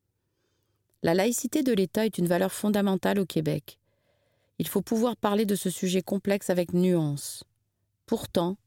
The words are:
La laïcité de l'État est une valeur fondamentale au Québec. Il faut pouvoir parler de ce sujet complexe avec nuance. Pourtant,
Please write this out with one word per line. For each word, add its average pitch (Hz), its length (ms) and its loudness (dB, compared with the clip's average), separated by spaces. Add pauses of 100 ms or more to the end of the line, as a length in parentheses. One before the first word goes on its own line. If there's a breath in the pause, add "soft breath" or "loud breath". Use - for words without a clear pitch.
(1040)
La 165 100 2
laïcité 233 500 0
de 262 100 2
l'État 208 340 2
est 214 120 -4
une 180 80 2
valeur 180 260 2
fondamentale 202 640 0
au 190 80 0
Québec. 151 520 -4 (800)
Il 160 100 -4
faut - 120 -2
pouvoir 226 360 0
parler 208 280 0
de 202 120 0
ce 185 140 -4
sujet 185 320 -2
complexe 196 480 -2
avec 175 220 0
nuance. 170 720 0 (640)
Pourtant, 190 500 -2 (100)